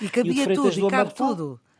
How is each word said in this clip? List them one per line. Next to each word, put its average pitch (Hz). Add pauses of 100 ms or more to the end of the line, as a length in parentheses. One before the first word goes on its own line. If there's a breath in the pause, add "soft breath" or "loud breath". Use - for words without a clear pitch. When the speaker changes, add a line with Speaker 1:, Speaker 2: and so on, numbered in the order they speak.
Speaker 1:
E 214
Speaker 2:
e -
o -
de -
Speaker 1:
cabia 254
Speaker 2:
Freitas 190
Speaker 1:
tudo, 190
Speaker 2:
do 196
Speaker 1:
e 196
cabe -
Speaker 2:
Amaral. 247
Speaker 1:
tudo. 143 (200 soft breath)